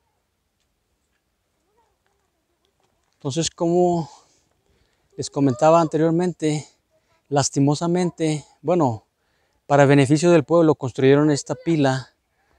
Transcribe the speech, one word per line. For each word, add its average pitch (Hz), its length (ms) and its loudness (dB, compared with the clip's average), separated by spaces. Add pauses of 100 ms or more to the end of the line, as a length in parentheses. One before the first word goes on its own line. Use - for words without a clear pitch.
(3250)
Entonces, 151 380 -6
como 175 580 -2 (1080)
les - 140 -10
comentaba 147 500 2
anteriormente, 160 880 -4 (600)
lastimosamente, 151 1160 -4 (160)
bueno, 139 440 -2 (600)
para 143 180 4
beneficio 143 460 2
del 160 140 4
pueblo 160 300 2
construyeron 139 540 2
esta 147 240 -4
pila 139 600 -4 (460)